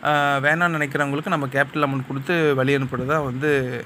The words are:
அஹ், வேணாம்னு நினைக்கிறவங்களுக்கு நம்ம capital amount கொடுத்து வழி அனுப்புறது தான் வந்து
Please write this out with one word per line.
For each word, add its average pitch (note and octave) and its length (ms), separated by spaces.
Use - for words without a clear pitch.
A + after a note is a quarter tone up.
அஹ், C#3+ 360
வேணாம்னு E3 320
நினைக்கிறவங்களுக்கு D3 580
நம்ம C#3+ 200
capital C#3+ 320
amount C3+ 240
கொடுத்து C3+ 240
வழி C3 200
அனுப்புறது C3 340
தான் D3+ 160
வந்து C3 220